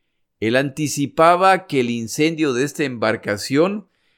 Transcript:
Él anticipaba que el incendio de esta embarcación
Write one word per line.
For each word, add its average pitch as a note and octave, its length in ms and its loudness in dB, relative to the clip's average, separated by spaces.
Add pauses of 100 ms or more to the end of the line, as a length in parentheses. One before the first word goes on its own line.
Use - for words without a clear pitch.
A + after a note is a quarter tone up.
(400)
Él A2+ 180 0
anticipaba D#3+ 1120 2
que C#3+ 120 -2
el A#2+ 100 0
incendio D3 640 -2
de B2 120 0
esta D3 180 -4
embarcación B2 1040 -2 (300)